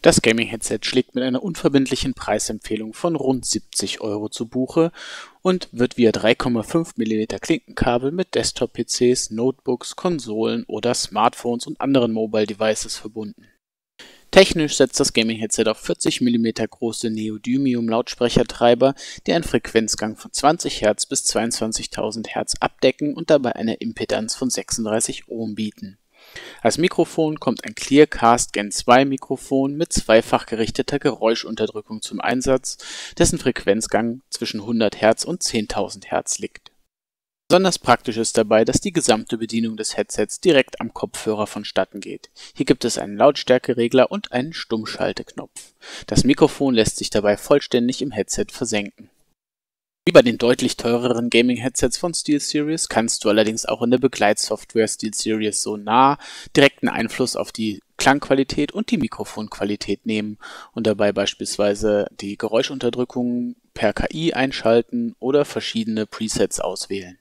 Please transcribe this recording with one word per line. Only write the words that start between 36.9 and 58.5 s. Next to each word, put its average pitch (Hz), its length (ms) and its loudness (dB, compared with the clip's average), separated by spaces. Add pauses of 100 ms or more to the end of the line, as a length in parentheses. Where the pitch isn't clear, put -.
Besonders 185 300 4
praktisch 117 400 2
ist 113 220 0
dabei, 110 260 6
dass - 160 0
die 202 100 -4
gesamte 120 460 2
Bedienung 113 400 -4
des - 200 -6
Headsets - 440 -4
direkt 147 400 2
am 120 140 -8
Kopfhörer 107 500 -4
vonstatten - 540 -4
geht. 98 320 -14 (240)
Hier 143 100 -2
gibt - 200 2
es 113 120 -2
einen 101 200 -8
Lautstärkeregler 127 960 2
und - 200 -8
einen 139 220 -4
Stummschalteknopf. - 1200 -8 (340)
Das - 160 4
Mikrofon 139 500 4
lässt 110 240 2
sich - 140 -6
dabei 104 260 2
vollständig 127 640 2
im - 100 -6
Headset - 400 -4
versenken. - 600 -6 (960)
Wie 175 40 0
bei 170 100 12
den 120 160 2
deutlich 123 400 2
teureren 120 540 0
Gaming-Headsets 123 680 2
von 170 160 -4
SteelSeries 151 760 -2
kannst - 360 -2
du 110 40 2
allerdings 107 360 2
auch - 160 -2
in 120 80 0
der 127 80 6
Begleitsoftware 110 880 0
SteelSeries 107 760 -4
Sonar 110 560 2 (360)
direkten 139 340 4
Einfluss - 460 -4
auf - 160 -6
die 110 300 -4 (160)
Klangqualität 139 760 2